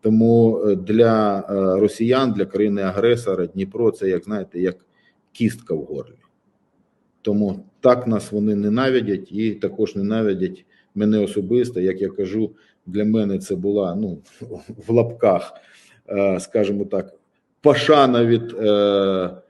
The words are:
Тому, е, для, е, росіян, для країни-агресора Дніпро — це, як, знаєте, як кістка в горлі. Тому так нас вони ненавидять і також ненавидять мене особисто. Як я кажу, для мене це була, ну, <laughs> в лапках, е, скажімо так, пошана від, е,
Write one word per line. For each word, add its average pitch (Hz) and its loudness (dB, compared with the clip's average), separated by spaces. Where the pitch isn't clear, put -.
Тому, 113 4
е, 104 0
для, 107 2
е, 98 0
росіян, 117 0
для 98 -2
країни-агресора 101 0
Дніпро — 98 -2
це, 95 -4
як, 90 -2
знаєте, 98 -8
як 90 -4
кістка - -4
в 76 -6
горлі. 71 -12
Тому 101 -2
так 123 4
нас 107 -4
вони 104 -2
ненавидять 104 -2
і 107 -2
також 104 -4
ненавидять 98 -2
мене 107 0
особисто. 104 -2
Як 92 -2
я 98 -4
кажу, 101 -4
для 98 -4
мене 104 0
це 95 -6
була, 95 -2
ну, 95 -6
<laughs> 113 -18
в 117 -2
лапках, 107 2
е, 98 0
скажімо 101 -2
так, 98 -6
пошана 131 4
від, 117 0
е, 98 0